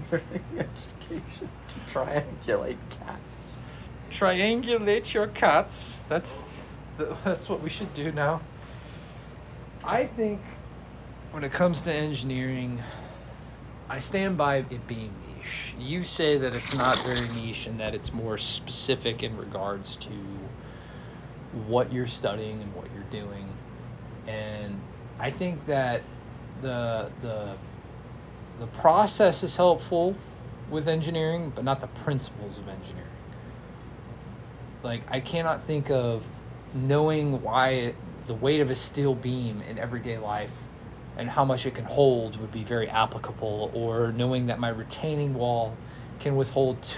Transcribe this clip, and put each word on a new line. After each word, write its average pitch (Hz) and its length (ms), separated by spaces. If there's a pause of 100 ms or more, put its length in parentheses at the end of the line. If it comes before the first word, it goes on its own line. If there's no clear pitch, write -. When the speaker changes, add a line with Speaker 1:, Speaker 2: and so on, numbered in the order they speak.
Speaker 1:
engineering - 400 (140)
education - 920 (180)
to - 120 (120)
triangulate 127 840 (120)
cats. - 720 (500)
Speaker 2:
Triangulate 214 1040
your 208 140
cats. - 840
That's 165 260 (640)
the, 151 260
that's 180 240
what 180 140
we 151 80
should 175 240
do 147 180
now. 151 300 (1400)
I 247 240
think 208 340 (880)
when 151 140
it 135 80
comes 175 320
to 170 100
engineering, 131 880 (1040)
I 135 120
stand 190 360
by 143 220
it 127 300
being 110 260 (680)
you 151 240
say 151 340
that 131 160
it's 120 200
not 127 260
very 120 280 (140)
niche 113 260
and 110 120
that 107 140
it's - 200
more 113 240
specific - 840
in 110 140
regards 101 600
to - 120 (1600)
what 123 240
you're 123 160
studying 107 540
and 101 140
what - 180
you're 101 100 (200)
doing. 98 240 (800)
And 107 520 (400)
I 123 120
think 175 360
that 127 340 (600)
the, 120 500 (100)
the, 104 340 (1040)
the 117 80
process 185 760
is 160 120
helpful 180 600 (540)
with 156 180
engineering, 160 680
but 117 100
not 135 180
the 107 60
principles 107 720
of 98 100
engineering. - 360 (1800)
Like, 117 260
I 131 100
cannot 160 440
think 147 260
of 120 340 (500)
knowing 147 680
why 123 520 (340)
the 120 60
weight 139 280
of 127 80
a 131 60
steel 139 400
beam 120 460
in 110 160
everyday 117 400
life 107 340 (680)
and 120 120
how 139 160
much 127 200
it 131 80
can 117 120
hold 120 560
would 107 100
be 110 140
very 113 240
applicable, 110 840
or 113 380
knowing 123 360
that 110 120
my 120 80
retaining 139 640
wall 117 400 (460)
can 143 160
withhold 131 420 (200)